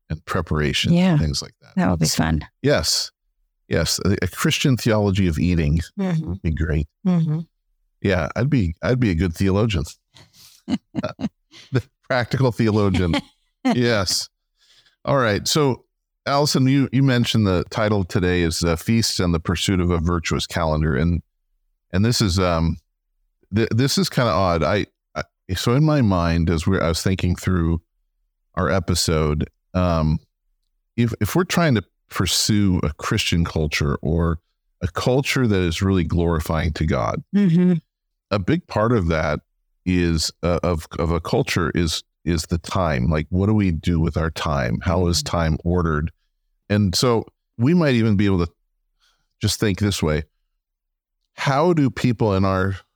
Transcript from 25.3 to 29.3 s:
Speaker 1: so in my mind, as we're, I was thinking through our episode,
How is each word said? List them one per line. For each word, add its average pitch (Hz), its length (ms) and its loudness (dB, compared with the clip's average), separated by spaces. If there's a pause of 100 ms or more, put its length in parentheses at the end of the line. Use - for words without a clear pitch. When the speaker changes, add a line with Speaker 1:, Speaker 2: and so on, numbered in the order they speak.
Speaker 1:
so 120 180 -2
in 139 100 2
my 151 200 2
mind, 85 480 2
as 80 160 0
we're, 95 160 2
I 82 60 0
was 85 120 -2
thinking 92 340 0
through 85 460 -2 (720)
our 87 160 -2
episode, 80 800 0 (240)